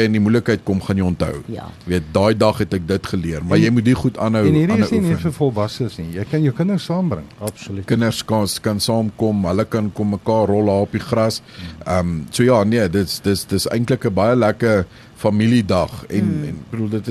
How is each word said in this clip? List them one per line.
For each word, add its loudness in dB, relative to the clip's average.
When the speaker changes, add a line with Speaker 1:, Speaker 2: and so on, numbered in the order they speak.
Speaker 1:
in 2
die 2
moeilikheid 2
kom, -2
gaan -2
jy 2
onthou. -2
Speaker 2:
Ja. -12
Speaker 1:
Weet, 0
daai 2
dag 2
het -2
ek -2
dit -2
geleer, -4
maar 2
Speaker 2:
En 6
Speaker 1:
jy 4
moet 2
die 6
goed -2
aanhou, 2
Speaker 3:
En 6
hierdie 4
Speaker 1:
aanhou 4
Speaker 3:
is -2
nie 2
net 0
Speaker 1:
oefen. -2
Speaker 3:
vir -2
volwassenes -2
nie. -8
Jy -6
kan 0
jou 2
kinders -2
saambring. -2
Speaker 4:
Absoluut. -8
Speaker 1:
Kinders 0
kan, 0
kan -2
saamkom, 0
hulle 0
kan -2
kom -2
mekaar 0
rol 2
daar 4
op -2
die -2
gras. 0
Ehm, 0
so 2
ja, 6
nee, 2
dis, -2
dis, -2
dis -2
eintlik 0
'n 0
baie 2
lekker 2
familiedag 0
en, -2
Speaker 2:
Hmm. -2
Speaker 1:
en -8
bedoel, -4
dit -4